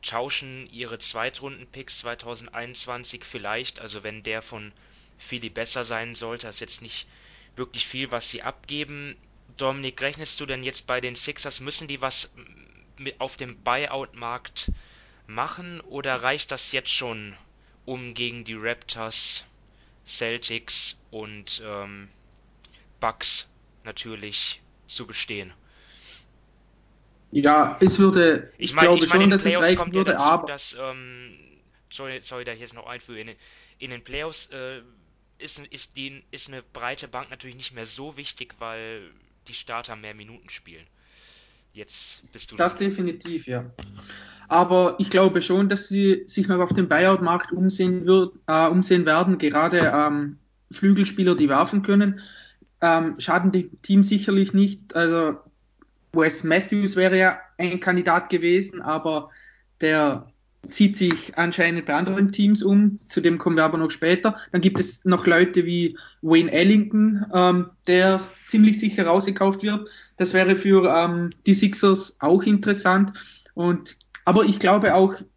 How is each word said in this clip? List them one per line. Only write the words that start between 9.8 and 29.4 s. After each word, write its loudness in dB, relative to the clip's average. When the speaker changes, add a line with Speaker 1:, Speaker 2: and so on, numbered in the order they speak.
Speaker 1:
rechnest -8
du -12
denn -10
jetzt -12
bei -4
den -12
Sixers, -12
müssen -10
die -12
was -6
mit -12
auf -8
dem -16
Buyout-Markt -8
machen -10
oder -8
reicht -6
das -12
jetzt -6
schon, -10
um -12
gegen -10
die -14
Raptors, -8
Celtics -8
und, -14
ähm, -14
Bucks -6
natürlich -10
zu -12
bestehen? -12
Speaker 2:
Ja, 2
es 4
würde, 4
Speaker 1:
Ich -8
Speaker 2:
ich -12
Speaker 1:
mein, 4
Speaker 2:
glaube 6
Speaker 1:
ich -2
mein, -
Speaker 2:
schon, 4
Speaker 1:
in 6
den 8
Speaker 2:
dass 4